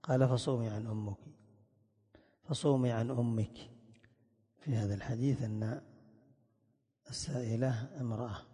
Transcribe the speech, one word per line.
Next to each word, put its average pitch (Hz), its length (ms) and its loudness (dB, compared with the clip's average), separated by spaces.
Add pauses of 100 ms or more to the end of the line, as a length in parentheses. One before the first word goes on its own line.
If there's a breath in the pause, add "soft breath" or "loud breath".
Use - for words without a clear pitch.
قال: 131 260 4
"فصومي 120 400 0
عن 107 180 -4
أمك، 107 300 -4 (1300 soft breath)
فصومي 131 480 4
عن 113 200 0
أمك." 117 460 0 (1000)
في 139 160 -2
هذا 104 180 0
الحديث 120 500 0
أن 107 380 -2 (1300)
السائلة 123 800 0 (140)
امرأة 117 340 -2 (180)